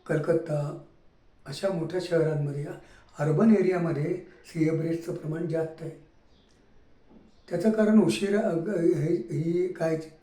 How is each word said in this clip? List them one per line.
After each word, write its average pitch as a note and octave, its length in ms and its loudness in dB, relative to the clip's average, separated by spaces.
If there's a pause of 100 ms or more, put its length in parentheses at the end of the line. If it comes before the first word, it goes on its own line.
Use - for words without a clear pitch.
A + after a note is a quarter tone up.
कलकत्ता D3+ 760 -2 (640)
अशा E3 240 -4
मोठ्या F3 340 -4
शहरांमध्ये, D3+ 600 0 (540)
अर्बन E3+ 360 6
एरियामध्ये E3+ 600 0 (300)
सीए D#3 240 0
ब्रेस्टचं E3 460 -2
प्रमाण D#3+ 320 -6
जास्त D#3+ 340 -4
आहे. - 280 -14 (1400)
त्याचं F3 220 2
कारण G#3+ 280 6
उशिरा, G3+ 400 2
अ, E3+ 400 -2
हे, E3 360 2
ही E3+ 580 -2
काय, D#3+ 260 -2 (240)